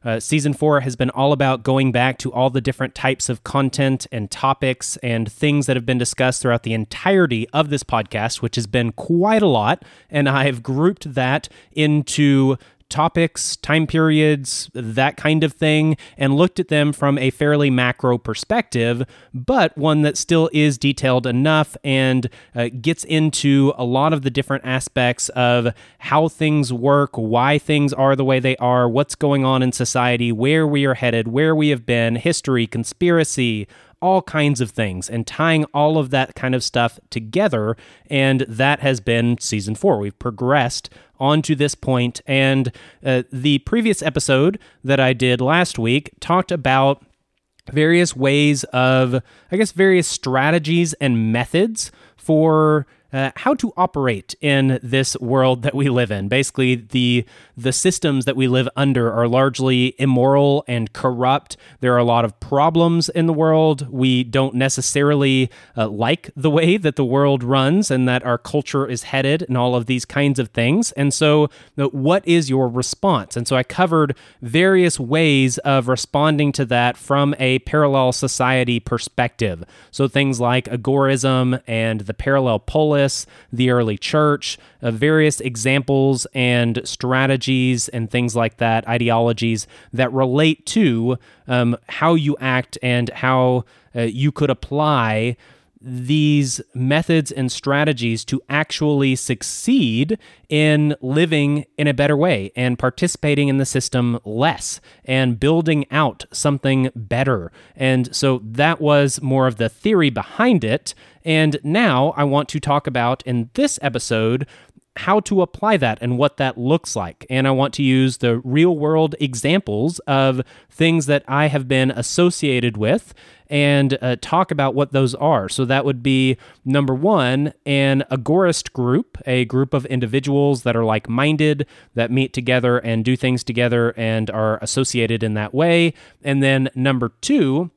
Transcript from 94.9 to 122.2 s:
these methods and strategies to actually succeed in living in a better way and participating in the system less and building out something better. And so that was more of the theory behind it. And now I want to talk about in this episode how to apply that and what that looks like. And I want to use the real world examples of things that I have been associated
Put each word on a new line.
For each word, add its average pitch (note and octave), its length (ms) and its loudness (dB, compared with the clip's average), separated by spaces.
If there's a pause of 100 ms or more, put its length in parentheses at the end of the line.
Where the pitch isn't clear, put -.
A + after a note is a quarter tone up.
these C#3 760 0 (120)
methods D3 560 0
and C3 220 -4
strategies C#3 720 -2
to - 240 -4
actually C#3+ 720 0
succeed D3+ 1000 -2 (300)
in D3+ 540 2
living D3 640 0 (120)
in D3 100 0
a C#3+ 60 2
better C#3+ 220 2
way C#3 400 0
and B2 240 -2
participating C#3+ 680 0
in C3+ 80 2
the C3+ 80 0
system B2 580 -2
less A#2+ 560 -4 (240)
and B2+ 380 0
building D#3 500 2
out C#3+ 400 -2
something C3+ 640 0
better. A#2 560 -2 (240)
And B2+ 400 0
so C3 300 0
that C#3 340 0
was C#3+ 420 2
more C3 240 0
of A#2+ 120 -2
the A2+ 100 0
theory F3+ 420 0
behind D#3+ 540 0
it. A2 300 -4 (320)
And D#3 380 2
now D#3 520 2
I D3 80 0
want C#3+ 260 0
to D3+ 120 -6
talk C#3+ 260 -2
about B2 360 -2
in A#2+ 300 -4
this C#4 280 0
episode A#2+ 640 -2 (500)
how G3+ 220 0
to G3+ 220 0
apply G#3 360 0
that A#2+ 240 0
and B2 160 -2
what B2 200 0
that C3 200 -4
looks C3 380 -2
like. F2+ 340 -8
And C3 180 0
I C3+ 40 2
want C3 240 0
to C#3+ 80 -2
use C3 340 2
the A#2 220 0
real D3+ 380 2
world D#3 420 0
examples C#3+ 800 -2
of C3+ 420 0 (280)
things E3 380 0
that C#3+ 200 0
I D3 200 0
have C#3 200 -2
been C3 240 2
associated B2+ 840 0